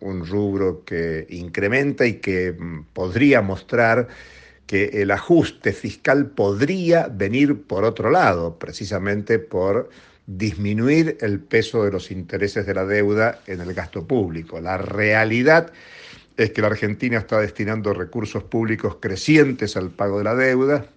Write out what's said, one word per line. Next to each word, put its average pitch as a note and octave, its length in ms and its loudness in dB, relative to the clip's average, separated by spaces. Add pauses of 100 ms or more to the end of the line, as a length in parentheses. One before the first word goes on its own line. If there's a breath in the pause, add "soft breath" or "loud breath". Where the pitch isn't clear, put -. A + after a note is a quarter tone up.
un F#2 240 -6
rubro G2 580 -2
que E2 460 -6
incrementa G2+ 760 -2
y A2 100 0
que, F#2 360 -2
mm, E2 400 -12
podría A#2 500 2
mostrar A#2 680 0 (560 loud breath)
que G2+ 360 0
el G2 100 2
ajuste C3 600 2
fiscal C#3 540 0
podría D3 840 2
venir B2 540 0
por G2 240 -2
otro A2 260 0
lado, F#2 480 2
precisamente G2+ 800 -2
por G2+ 500 -2 (380 loud breath)
disminuir G#2+ 920 0
el G2+ 180 -2
peso A2 460 0
de G2 60 0
los F#2 200 -6
intereses G2 540 -4
de G2 80 -4
la F#2+ 100 -2
deuda G#2 640 2
en F#2 140 -8
el F2 120 -8
gasto F2 320 -8
público. E2+ 540 -2
La F2+ 180 -4
realidad A2 920 2 (640 loud breath)
es A2 160 2
que A2+ 100 -2
la G#2+ 60 4
Argentina G#2+ 500 -2
está G#2+ 220 0
destinando G#2 540 -2
recursos F#2+ 500 -6
públicos A2 560 -2
crecientes C3 800 2
al F#2 140 -4
pago G2+ 260 -2
de G#2 80 -2
la A2 100 0
deuda C3 600 2